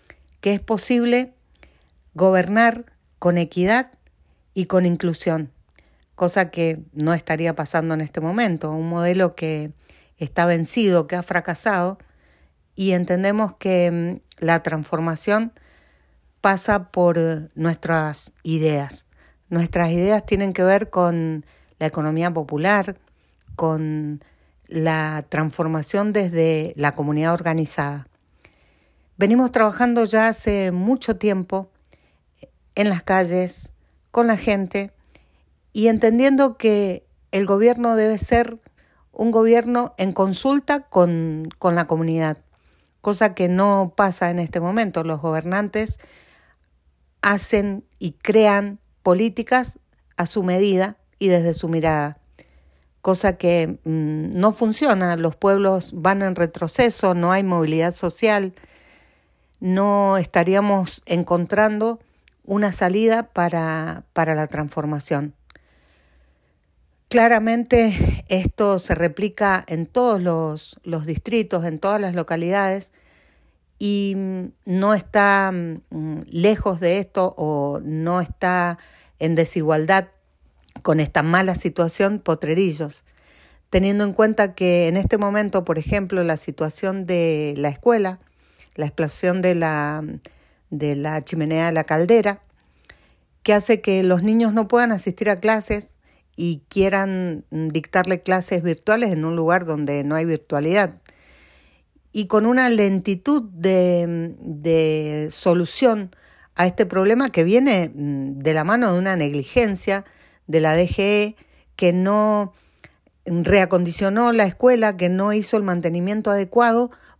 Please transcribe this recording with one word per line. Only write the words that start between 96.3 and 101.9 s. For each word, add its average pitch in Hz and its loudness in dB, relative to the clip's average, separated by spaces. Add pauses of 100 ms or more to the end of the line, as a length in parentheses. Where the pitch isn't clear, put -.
y 165 -4
quieran, 190 0
mm, 160 -4
dictarle 175 -2
clases 185 -2
virtuales 214 0
en 156 -2
un 165 -2
lugar 170 2
donde 143 -4
no 147 -2
hay 160 0
virtualidad. 165 -2 (1120)